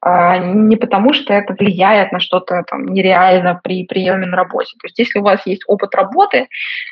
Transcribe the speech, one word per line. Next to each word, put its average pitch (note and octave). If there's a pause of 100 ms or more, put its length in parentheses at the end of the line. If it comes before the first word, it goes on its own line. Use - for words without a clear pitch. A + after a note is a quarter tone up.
А, F3+
не G#3
потому, A3
что -
это G3+
влияет G3
на F3+
что-то F3+
там -
нереально F#3
при F#3
приеме F#3
на F3+
работе. -
То -
есть -
если A#3
у G3+
вас G3+
есть F#3+
опыт G3+
работы, B3+ (420)